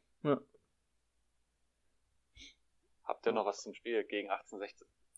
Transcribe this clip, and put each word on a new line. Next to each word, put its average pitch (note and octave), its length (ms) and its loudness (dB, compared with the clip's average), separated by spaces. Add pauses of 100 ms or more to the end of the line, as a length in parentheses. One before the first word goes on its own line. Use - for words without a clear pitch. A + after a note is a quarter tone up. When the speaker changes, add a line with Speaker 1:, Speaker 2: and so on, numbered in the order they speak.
(240)
Speaker 1:
Ja. D3 160 4 (2750)
Speaker 2:
Habt - 220 -2
ihr A#2 60 4
noch A2 140 4
was G2+ 160 0
zum A2 120 -10
Spiel A2+ 300 0
gegen G2+ 260 -2
achtzehnhundertsechzehn? - 580 -6 (300)